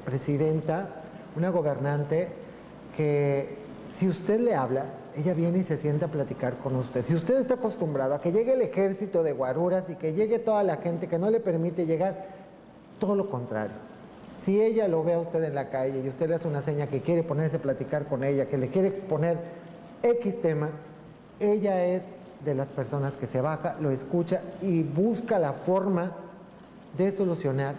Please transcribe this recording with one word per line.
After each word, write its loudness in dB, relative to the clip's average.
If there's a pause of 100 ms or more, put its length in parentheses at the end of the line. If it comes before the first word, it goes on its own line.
presidenta, 0 (480)
una 2
gobernante 0 (720)
que 2 (420)
si 2
usted 2
le 4
habla, 0 (300)
ella 0
viene 2
y 2
se 0
sienta 0
a -2
platicar -2
con -2
usted. 0
Si 4
usted 2
está 2
acostumbrado 0
a -4
que 0
llegue 4
el 4
ejército 2
de 2
guaruras 0
y -6
que -2
llegue 2
toda 2
la 2
gente -2
que 0
no 2
le 4
permite 0
llegar, -2 (580)
todo 2
lo 0
contrario. -4 (680)
Si 4
ella 4
lo 2
ve 4
a 4
usted 0
en -2
la -2
calle 0
y -2
usted -2
le 4
hace -2
una 0
seña -2
que -2
quiere 2
ponerse 0
a -2
platicar -2
con -2
ella, 2
que 0
le 0
quiere 4
exponer 0 (640)
X 2
tema, 2 (680)
ella 2
es 2 (420)
de 0
las 0
personas -2
que -6
se 0
baja, -2
lo 2
escucha 0 (200)
y 2
busca 2
la 2
forma 0 (840)
de 4
solucionar 0